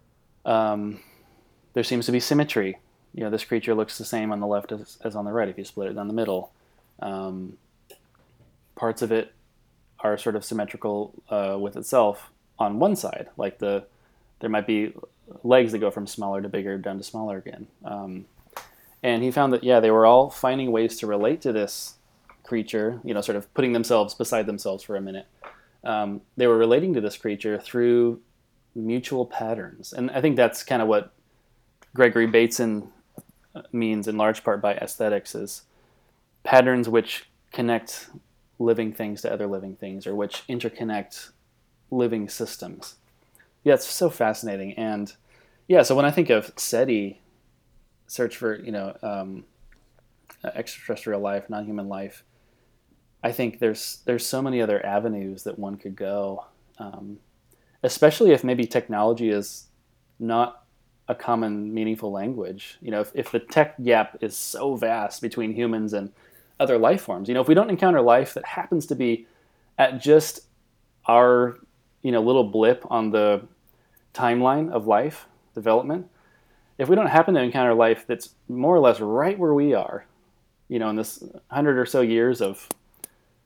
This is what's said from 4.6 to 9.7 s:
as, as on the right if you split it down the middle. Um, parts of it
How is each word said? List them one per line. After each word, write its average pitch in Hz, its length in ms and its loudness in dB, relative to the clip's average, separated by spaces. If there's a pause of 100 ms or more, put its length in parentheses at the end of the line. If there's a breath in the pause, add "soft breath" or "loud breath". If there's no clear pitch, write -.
as, 107 320 -14
as 104 120 -8
on 104 100 -6
the 104 60 -10
right 110 180 -2
if 92 80 -14
you 98 80 -12
split 98 240 -8
it - 40 -10
down 101 140 -8
the 107 60 -6
middle. 101 380 -4 (500)
Um, 95 560 -10 (1200)
parts 113 260 -4
of 110 100 -2
it 113 220 -2 (640)